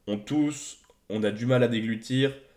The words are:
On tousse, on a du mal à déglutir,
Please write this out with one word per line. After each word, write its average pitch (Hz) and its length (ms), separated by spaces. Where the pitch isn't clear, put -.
On 104 100
tousse, 147 600
on 107 120
a 104 80
du 107 140
mal 123 180
à 120 60
déglutir, 117 640